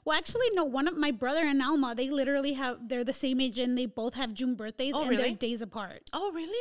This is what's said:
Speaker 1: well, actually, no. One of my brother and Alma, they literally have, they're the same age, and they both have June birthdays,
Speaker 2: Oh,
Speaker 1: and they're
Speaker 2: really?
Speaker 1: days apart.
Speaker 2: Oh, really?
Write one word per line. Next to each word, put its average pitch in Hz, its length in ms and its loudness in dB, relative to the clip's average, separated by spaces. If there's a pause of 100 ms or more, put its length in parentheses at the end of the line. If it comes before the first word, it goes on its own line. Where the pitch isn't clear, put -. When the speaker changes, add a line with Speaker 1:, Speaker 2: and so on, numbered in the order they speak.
Speaker 1:
well, 311 120 4
actually, 466 360 0
no. 349 100 4
One 277 240 2
of 349 100 -2
my 294 140 2
brother 262 340 0
and 277 160 4
Alma, 269 320 2
they 247 160 -2
literally 277 440 2
have, 247 340 -4
they're 247 160 -2
the 240 100 -2
same 262 280 0
age, 254 180 0
and 247 180 2
they 254 80 0
both 233 280 -4
have 240 200 -4
June 254 220 -2
birthdays, 220 400 -4
Speaker 2:
Oh, 294 60 2
Speaker 1:
and 262 160 2
they're 247 80 2
Speaker 2:
really? 240 100 0
Speaker 1:
days 233 260 -2
apart. 208 520 -10
Speaker 2:
Oh, 370 180 -2
really? 330 300 -6